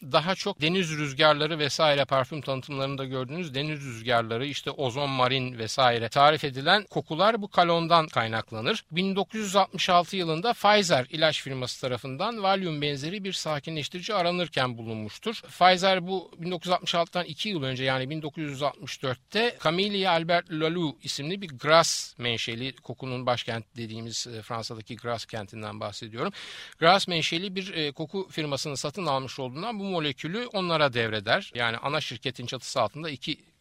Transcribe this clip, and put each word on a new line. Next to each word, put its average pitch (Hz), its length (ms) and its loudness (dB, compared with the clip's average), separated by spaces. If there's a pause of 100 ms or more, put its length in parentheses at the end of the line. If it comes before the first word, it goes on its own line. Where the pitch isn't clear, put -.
daha 156 320 2
çok 196 260 -6
deniz 170 300 2
rüzgarları 151 680 4
vesaire 143 460 4
parfüm 135 360 0
tanıtımlarında 135 640 -4
gördüğünüz 135 500 -6
deniz 151 260 -4
rüzgarları, 117 680 0
işte - 240 -6
ozon 139 400 -2
marin 127 480 0
vesaire 117 500 2
tarif 143 360 6
edilen 151 460 2
kokular 190 520 0
bu 208 80 -8
kalondan 170 560 4
kaynaklanır. 113 840 -2
Bin 185 260 -2
dokuz 202 240 -2
yüz 196 160 -2
altmış 190 320 2
altı 180 280 4
yılında 175 360 0
Pfizer 196 580 6
ilaç 156 320 2
firması 127 380 -6
tarafından 143 640 -4
Valium 190 400 0
benzeri 147 420 -4
bir 190 80 -6
sakinleştirici 160 840 -6
aranırken 170 640 0
bulunmuştur. 113 640 -8 (180)
Pfizer 185 480 6
bu 185 320 -4
bin 170 120 -6
dokuz 175 160 -6
yüz 180 60 2
altmış 175 220 0
altıdan 170 300 0
iki 156 240 -8
yıl 175 140 -2
önce 131 220 -2
yani 131 260 0
bin 156 120 -6
dokuz 156 220 -8
yüz 143 180 -6
altmış 139 400 -4
dörtte 202 600 -2
Camille 202 440 2
Albert 170 420 2
Lalou 160 520 -2
isimli 160 400 -6
bir 185 60 -10
Grasse 147 720 2
menşeli 120 540 -4
kokunun 127 500 -8
başkenti 117 500 -2
dediğimiz, 113 500 -8
e, 113 160 -12
Fransa'daki 113 540 -10
Grasse 117 300 -6
kentinden 107 540 -10
bahsediyorum. 113 520 -6 (460)
Grasse 185 320 6
menşeli 175 460 -2
bir, 190 180 -6
e, 151 180 -2
koku - 380 -6
firmasını 143 460 -4
satın 160 300 -6
almış 131 320 -2
olduğundan 165 420 -6
bu 196 40 -6
molekülü 175 600 -2
onlara 165 460 2
devreder. 113 600 0
Yani 117 220 0
ana 143 240 -2
şirketin 123 460 -8
çatısı 131 340 -4
altında 147 300 -2
iki 143 280 -6 (220)